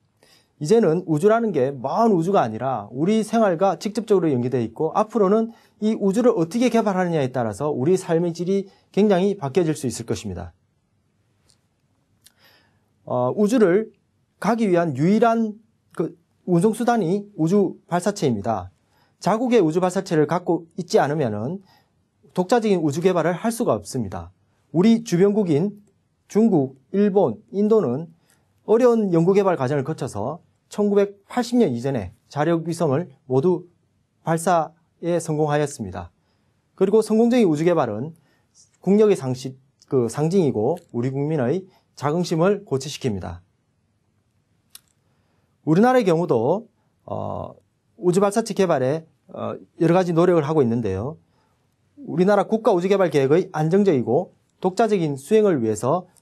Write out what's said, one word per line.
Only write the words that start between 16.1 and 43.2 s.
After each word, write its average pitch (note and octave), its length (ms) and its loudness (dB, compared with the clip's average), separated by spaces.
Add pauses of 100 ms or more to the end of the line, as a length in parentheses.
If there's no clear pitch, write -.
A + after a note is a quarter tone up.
운송수단이 G#3 920 0
우주 E3+ 400 2 (100)
발사체입니다. A#2 840 -2 (500)
자국의 A3+ 400 2
우주 D#3+ 200 0
발사체를 F3+ 460 0
갖고 E3+ 400 -2 (100)
있지 F#3+ 220 0
않으면은 C#3+ 640 -2 (720)
독자적인 G3 460 0
우주 D#3 200 -2
개발을 F3 320 2
할 A3+ 200 -4
수가 G3 220 -2
없습니다. F#2+ 580 -8 (400)
우리 A3+ 320 4
주변국인 G3 800 0 (440)
중국, F#3+ 540 0 (120)
일본, F#3+ 480 2 (120)
인도는 F#3 600 0 (540)
어려운 A3+ 460 4
연구 E3 200 4
개발 F#3+ 240 2
과정을 C#3 280 -2
거쳐서 C3+ 560 -8 (280)
천구백팔십 G#3 880 -2
년 G#3+ 140 4
이전에 A#2+ 420 -4 (160)
자력 E3 400 -2
위성을 E3 420 -2 (140)
모두 D#3+ 400 0 (580)
발사에 E3 960 -4
성공하였습니다. D3 920 -4 (640)
그리고 G3+ 260 2
성공적인 A3 480 2
우주 D#3 160 0
개발은 D3+ 500 -2 (640)
국력의 G#3 360 4
상시-, C3 400 -8 (320)
그 A#2+ 220 0
상징이고 D3 640 0 (160)
우리 B2 180 -4
국민의 C#3+ 560 -2 (280)
자긍심을 F3 720 -2
고취시킵니다. G2+ 760 -6 (2250)